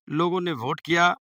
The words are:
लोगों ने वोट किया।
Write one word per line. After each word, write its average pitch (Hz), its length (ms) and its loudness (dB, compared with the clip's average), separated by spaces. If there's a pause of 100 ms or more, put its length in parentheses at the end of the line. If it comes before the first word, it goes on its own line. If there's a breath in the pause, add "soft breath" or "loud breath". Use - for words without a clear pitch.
लोगों 175 320 0
ने 175 100 -4
वोट 135 340 -6
किया। 170 400 4